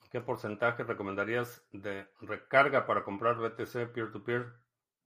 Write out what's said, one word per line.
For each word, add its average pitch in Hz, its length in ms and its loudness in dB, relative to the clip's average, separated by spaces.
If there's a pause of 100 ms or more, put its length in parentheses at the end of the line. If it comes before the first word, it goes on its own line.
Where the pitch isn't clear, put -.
(120)
¿Qué 117 80 -4
porcentaje 120 640 0
recomendarías 110 880 -2
de 98 340 -8 (140)
recarga 131 680 4
para 104 160 2
comprar 113 340 0
B 113 140 0
T 113 160 -6
C 120 220 -4
peer-to-peer? 117 680 -4 (520)